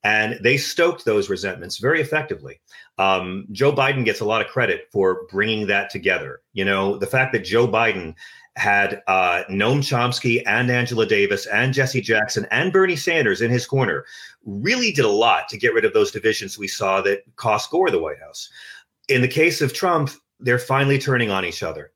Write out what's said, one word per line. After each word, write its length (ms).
And 400
they 140
stoked 480
those 240
resentments 500
very 220
effectively. 600
Um, 540
Joe 200
Biden 320
gets 160
a 40
lot 160
of 80
credit 420
for 400
bringing 360
that 240
together. 500
You 120
know, 320
the 100
fact 260
that 120
Joe 240
Biden 460
had, 520
uh, 440
Noam 300
Chomsky 680
and 240
Angela 340
Davis 420
and 280
Jesse 260
Jackson 500
and 220
Bernie 240
Sanders 460
in 80
his 160
corner 400
really 460
did 120
a 60
lot 400
to 80
get 160
rid 100
of 80
those 180
divisions 460
we 120
saw 340
that 220
cost 340
Gore 200
the 80
White 220
House. 280
In 120
the 80
case 320
of 140
Trump, 360
they're 180
finally 400
turning 320
on 140
each 180
other. 340